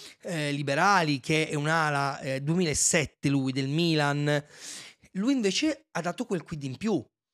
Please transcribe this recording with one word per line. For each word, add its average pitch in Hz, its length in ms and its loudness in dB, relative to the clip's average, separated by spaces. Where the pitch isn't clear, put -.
eh, 156 300 -4
Liberali, 147 680 2
che 156 280 0
è 156 80 -6
un'ala, 147 640 0
eh, 135 220 -4
duemilasette 151 880 0
lui, 135 220 2
del 135 180 -2
Milan. 147 760 2
Lui 220 200 0
invece 240 560 0
ha - 120 -4
dato 175 240 -4
quel 175 180 -2
quid 147 200 -8
in 131 140 -6
più, 190 260 0